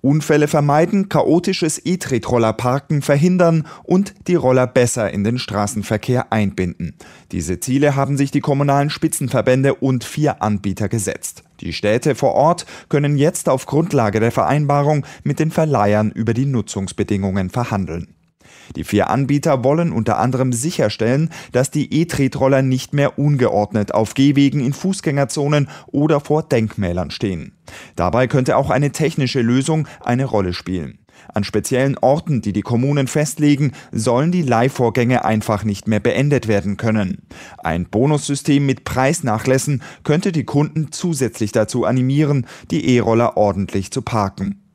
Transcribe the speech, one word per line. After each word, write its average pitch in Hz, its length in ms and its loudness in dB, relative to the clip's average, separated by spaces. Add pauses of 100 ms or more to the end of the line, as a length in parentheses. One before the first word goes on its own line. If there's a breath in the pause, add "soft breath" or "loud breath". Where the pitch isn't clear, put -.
Unfälle 151 460 2
vermeiden, 156 600 2
chaotisches 165 760 0
E-Tretroller-Parken 127 1160 0
verhindern 165 640 4 (160 loud breath)
und 190 300 0 (140)
die 180 80 2
Roller 127 320 4
besser 120 440 2
in 98 120 -2
den 120 140 0
Straßenverkehr 107 920 -2
einbinden. 92 640 -2 (360 loud breath)
Diese 90 280 -4
Ziele 139 360 0
haben 139 200 0
sich 139 160 0
die 147 80 0
kommunalen 143 500 0
Spitzenverbände 131 840 0
und 131 280 -2
vier - 380 -2
Anbieter 104 460 -2
gesetzt. - 560 -6 (160)
Die 85 140 -8
Städte 110 420 0
vor - 180 2
Ort 160 320 2 (220 loud breath)
können 147 300 2
jetzt 156 320 2
auf 135 160 0
Grundlage 123 540 0
der 113 120 2
Vereinbarung 143 760 0 (180 loud breath)
mit 143 160 -2
den 160 120 0
Verleihern 107 600 2
über 113 220 -2
die 131 120 0
Nutzungsbedingungen 98 1040 -2
verhandeln. 90 680 -4 (600 loud breath)
Die 78 80 -8
vier 98 260 0
Anbieter 135 540 0
wollen 156 280 2
unter 110 260 0
anderem 123 360 0
sicherstellen, 123 760 0 (220 loud breath)
dass 127 200 0
die - 300 -2
E-Tretroller 135 600 2
nicht 131 320 -2
mehr 143 240 0
ungeordnet 113 760 0
auf 110 200 0
Gehwegen, 139 460 4
in 135 140 -2
Fußgängerzonen 147 960 -2 (180 loud breath)
oder 147 320 2
vor 151 240 -2
Denkmälern 98 680 -4
stehen. 90 420 -6 (420 loud breath)
Dabei 113 320 2
könnte 131 300 0
auch 139 120 0
eine 143 220 2
technische 139 500 -2
Lösung 139 460 0 (160 loud breath)
eine 127 220 0
Rolle 95 280 -2
spielen. 85 460 -8 (340 loud breath)
An 104 100 -2
speziellen 127 540 -2
Orten, 139 440 0
die 101 120 -4
die 101 80 0
Kommunen 135 460 0
festlegen, 147 680 0 (180 loud breath)
sollen 123 400 0
die 180 100 0
Leihvorgänge 123 840 0
einfach 110 400 -2
nicht 101 220 -4
mehr 107 120 0
beendet 123 480 0
werden 101 300 0
können. 110 460 -2 (340 loud breath)
Ein 82 280 -4
Bonussystem 143 800 0
mit 135 200 -2
Preisnachlässen 131 1000 0 (200 loud breath)
könnte 175 280 0
die 147 140 -2
Kunden 151 460 -2
zusätzlich 131 600 -4
dazu 117 320 0
animieren, 131 640 0 (240 loud breath)
die 127 240 2
E-Roller 113 400 2
ordentlich 98 560 0
zu 131 100 -4
parken. 113 600 -4 (120)